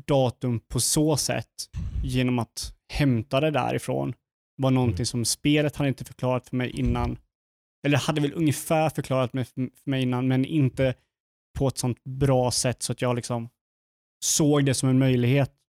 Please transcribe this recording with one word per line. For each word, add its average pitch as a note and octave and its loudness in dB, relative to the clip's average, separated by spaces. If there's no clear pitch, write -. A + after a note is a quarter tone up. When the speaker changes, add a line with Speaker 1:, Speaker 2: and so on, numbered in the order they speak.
Speaker 1:
datum B2+ 2
på - -6
så D3+ 2
sätt - -6
genom B2+ 0
att - -8
hämta C3+ 2
det D#3 0
därifrån B2+ -4
var C3 4
någonting B2 2
Speaker 2:
Mm. A#2+ -2
Speaker 1:
som A#2+ -4
spelet D3 0
hade C#3+ -2
inte - -4
förklarat B2+ -4
för - -6
mig B2+ -2
innan. A#2+ -2
Eller C#3+ 4
hade D3+ 0
väl C#3+ 0
ungefär D#3 0
förklarat C3 -2
mig, B2+ -2
för B2+ -8
mig C3+ 0
innan, B2+ 0
men C3 2
inte C3+ 0
på C#3 2
ett B2 -2
sånt A#2+ -4
bra C3 0
sätt - -2
så - -4
att - -6
jag B2 0
liksom A#2 -6
såg D3 4
det C3+ 2
som C3 0
en C3 4
möjlighet. C3 2